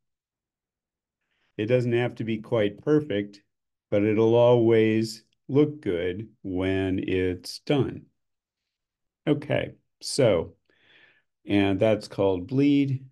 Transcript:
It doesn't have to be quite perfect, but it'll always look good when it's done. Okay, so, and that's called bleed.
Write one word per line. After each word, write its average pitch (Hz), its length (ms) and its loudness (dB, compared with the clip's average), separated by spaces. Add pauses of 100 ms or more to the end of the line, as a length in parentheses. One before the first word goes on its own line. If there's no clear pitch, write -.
(1600)
It 107 80 -2
doesn't 120 260 2
have 120 220 0
to 117 100 -8
be 113 140 -4
quite 107 440 -2
perfect, 147 600 -2 (480)
but 104 120 0
it'll 110 320 2
always 113 880 2 (240)
look 147 360 0
good 107 480 -4 (120)
when 95 580 -2
it's 92 580 -4
done. - 480 -4 (1200)
Okay, 143 480 -2 (260)
so, 92 540 0 (920)
and 98 320 2
that's 107 300 0
called 95 380 -2
bleed. 139 640 0